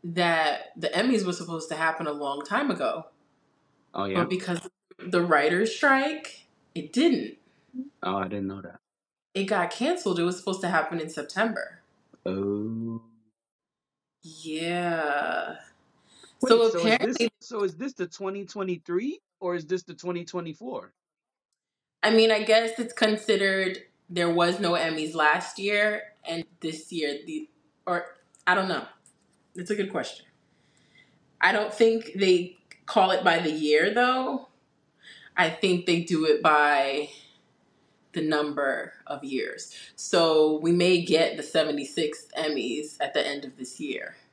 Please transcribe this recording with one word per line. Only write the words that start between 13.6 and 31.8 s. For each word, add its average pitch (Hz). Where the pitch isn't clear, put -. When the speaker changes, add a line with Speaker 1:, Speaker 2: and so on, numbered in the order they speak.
Speaker 1:
Yeah. 160
Speaker 2:
Wait, 254
Speaker 1:
So 233
Speaker 2:
so 233
is 220
Speaker 1:
apparently 220
Speaker 2:
this, -
so 214
is 175
this 165
the 180
twenty 196
twenty-three 190
or 175
is 165
this 180
the 175
twenty 175
twenty-four? 170
Speaker 1:
I 214
mean, 226
I 214
guess 220
it's 233
considered 196
there 175
was 175
no 175
Emmys 160
last 156
year, 208
and 165
this 160
year, 147
the, 156
or 175
I 180
don't 190
know. 151
It's 180
a 208
good 196
question. -
I 180
don't 214
think 226